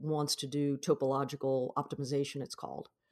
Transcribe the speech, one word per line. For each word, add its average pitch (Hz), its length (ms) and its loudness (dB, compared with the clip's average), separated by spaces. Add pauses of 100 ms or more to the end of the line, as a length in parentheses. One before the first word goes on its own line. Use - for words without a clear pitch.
wants 151 360 0
to 143 120 -4
do 143 280 2
topological 135 1000 2
optimization, 139 640 -2
it's - 140 -10
called, - 320 -8 (240)